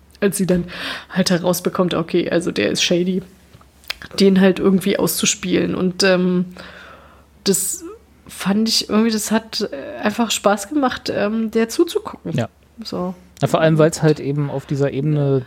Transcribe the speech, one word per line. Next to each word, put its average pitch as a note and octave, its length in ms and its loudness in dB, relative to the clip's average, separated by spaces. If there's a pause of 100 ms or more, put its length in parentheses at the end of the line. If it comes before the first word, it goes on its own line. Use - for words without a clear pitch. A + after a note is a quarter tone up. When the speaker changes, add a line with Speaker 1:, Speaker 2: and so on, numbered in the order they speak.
(220)
Speaker 1:
als G3+ 160 0
sie F#3+ 80 0
dann F3 180 2 (460)
halt F#3 200 0
herausbekommt, F3 640 0
okay, E3+ 360 0
also F3 220 -2
der G3+ 180 0
ist - 140 -2
shady, F3+ 380 0 (1000)
den G3 180 6
halt F#3+ 200 4
irgendwie F#3+ 380 2
auszuspielen. - 760 0
Und, F3+ 280 -2
ähm, F3+ 420 4 (1000)
das - 400 -2 (440)
fand G#3+ 420 -2
ich - 200 -2
irgendwie, A3 220 2
das G#3+ 200 -4
hat, G#3+ 400 -4
äh, C4 300 -12
einfach G#3+ 300 -2
Spaß - 380 0
gemacht, C#4+ 440 -2
ähm, A3 380 -2
der A3+ 180 0
zuzugucken. - 640 -4
Speaker 2:
Ja. A#2+ 140 0 (360)
Speaker 1:
So. F3+ 300 -6 (280)
Speaker 2:
Ja, - 60 2
vor - 140 2
allem, D#3+ 160 4
weil's D#3 240 4
halt D#3 180 4
eben C#3+ 300 -2
auf C#3 160 -8
dieser C#3 280 0
Ebene C#3 540 2